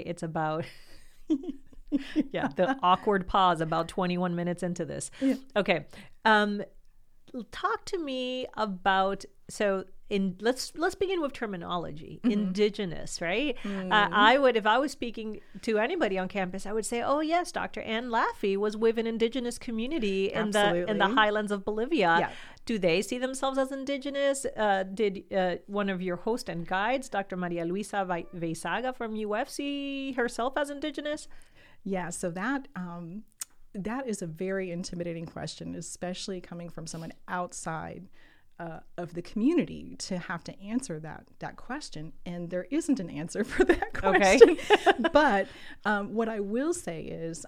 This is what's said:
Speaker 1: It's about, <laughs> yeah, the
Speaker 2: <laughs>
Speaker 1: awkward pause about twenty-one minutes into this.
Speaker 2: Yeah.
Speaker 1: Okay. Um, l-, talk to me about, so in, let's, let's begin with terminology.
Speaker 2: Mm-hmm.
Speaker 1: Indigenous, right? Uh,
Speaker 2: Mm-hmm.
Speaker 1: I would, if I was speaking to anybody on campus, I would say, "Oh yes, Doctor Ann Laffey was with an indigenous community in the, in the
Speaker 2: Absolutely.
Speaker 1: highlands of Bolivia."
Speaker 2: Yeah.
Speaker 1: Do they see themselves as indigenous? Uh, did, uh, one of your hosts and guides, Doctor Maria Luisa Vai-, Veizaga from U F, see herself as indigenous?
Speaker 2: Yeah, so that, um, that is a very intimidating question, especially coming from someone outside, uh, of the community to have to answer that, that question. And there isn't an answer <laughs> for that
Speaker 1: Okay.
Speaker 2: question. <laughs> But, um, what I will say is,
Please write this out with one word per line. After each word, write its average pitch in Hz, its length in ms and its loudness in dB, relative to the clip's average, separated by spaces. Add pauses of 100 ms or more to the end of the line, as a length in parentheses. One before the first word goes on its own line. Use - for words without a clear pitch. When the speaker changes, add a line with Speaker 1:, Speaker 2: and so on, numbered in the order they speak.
Speaker 1:
It's 175 160 -6
about, 160 420 -2 (640)
<laughs> 311 80 4 (960)
yeah, 180 240 0
the 196 220 2
Speaker 2:
<laughs> - 40 -4
Speaker 1:
awkward 185 440 4
pause 180 340 4
about 165 280 0
twenty-one 180 460 0
minutes 175 280 -2
into 175 220 -2
this. 143 260 -8 (100)
Speaker 2:
Yeah. 262 140 2 (220)
Speaker 1:
Okay. 185 300 2 (380)
Um, 208 380 4 (720)
l-, 233 180 -10
talk 403 340 -2
to 381 120 -4
me 254 480 -4 (100)
about, 196 680 0 (240)
so 196 360 0 (240)
in, 190 320 0
let's, 240 360 0
let's 349 180 0
begin 370 280 0
with 269 100 -2
terminology. 170 920 -6
Speaker 2:
Mm-hmm. 233 100 4
Speaker 1:
Indigenous, 202 920 0
right? 226 420 0
Uh, 208 40 -4
Speaker 2:
Mm-hmm. 190 240 -2 (220)
Speaker 1:
I 214 240 10
would, 254 180 6
if 208 100 2
I 214 120 6
was 285 140 0
speaking 220 480 -8 (220)
to 214 160 2
anybody 233 400 2
on 185 100 0
campus, 190 380 -4
I 202 60 -6
would 220 140 -2
say, 240 160 -2
"Oh 285 180 2
yes, 339 320 0
Doctor - 300 -4
Ann 226 260 -4
Laffey 226 480 0
was 208 200 0
with 226 220 4
an 226 80 0
indigenous 233 520 0
community 220 720 -2
in 214 180 0
the, 208 160 4 (220)
in 208 100 0
the 202 60 6
Speaker 2:
Absolutely. 208 100 2
Speaker 1:
highlands 214 380 4
of 196 120 -2
Bolivia." 214 560 4
Speaker 2:
Yeah. - 100 0 (340)
Speaker 1:
Do 226 140 0
they 175 240 4
see 247 160 -4
themselves 262 400 -2
as 269 140 0
indigenous? 277 760 -2 (100)
Uh, 196 280 2
did, 196 400 -2 (100)
uh, 180 220 2 (100)
one 202 220 -2
of 185 120 -2
your 180 160 -2
hosts 226 320 -2
and 170 180 -6
guides, 226 420 0
Doctor 196 280 -4
Maria 170 280 -2
Luisa 196 400 -2
Vai-, 170 220 -2 (100)
Veizaga 175 580 -2
from 220 220 -6
U 208 180 -2
F, 254 140 -2
see 277 640 -6
herself 247 440 -2
as 285 140 0
indigenous? 294 560 -6 (580)
Speaker 2:
Yeah, 180 260 -4
so 175 200 -4
that, 254 460 -4
um, 175 480 -10 (500)
that 226 320 -6
is 202 160 -6
a 170 60 -4
very 185 420 -4
intimidating 170 560 -6
question, 165 480 -10
especially 180 640 -8
coming 175 300 -12
from 160 160 -12
someone 165 260 -10 (140)
outside, 175 800 -6 (540)
uh, 165 180 -10 (180)
of 175 180 -8
the 170 80 -6
community 226 760 0
to - 200 -6
have 170 260 -8
to - 180 -12
answer 202 380 -6
that, 156 240 -14 (160)
that - 160 -10
question. - 560 -12 (120)
And 175 240 -8
there 180 220 -4
isn't 285 300 0
an 170 100 -8
answer 170 340 -4
<laughs> - 80 -6
for - 120 4
that 392 240 4 (160)
Speaker 1:
Okay. 269 340 8
Speaker 2:
question. 339 180 12 (460)
<laughs> 320 100 2
But, 226 360 6 (360)
um, 202 300 -2
what 226 140 0
I 220 100 -4
will 233 340 -2
say 160 300 -6
is, 165 460 -8